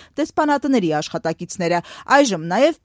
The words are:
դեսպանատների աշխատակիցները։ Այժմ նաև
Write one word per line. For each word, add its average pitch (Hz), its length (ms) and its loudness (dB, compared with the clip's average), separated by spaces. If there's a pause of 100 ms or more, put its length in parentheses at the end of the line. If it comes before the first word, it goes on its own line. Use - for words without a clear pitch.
(160)
դեսպանատների 277 720 0 (100)
աշխատակիցները։ 170 840 -4 (340)
Այժմ 196 320 2
նաև 262 360 2